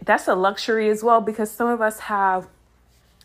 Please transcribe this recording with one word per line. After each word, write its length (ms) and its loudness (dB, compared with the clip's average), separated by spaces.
that's 240 2
a 60 4
luxury 540 0
as 140 0
well, 180 4
because 300 -4
some 180 -2
of 120 -2
us 200 0
have 460 -2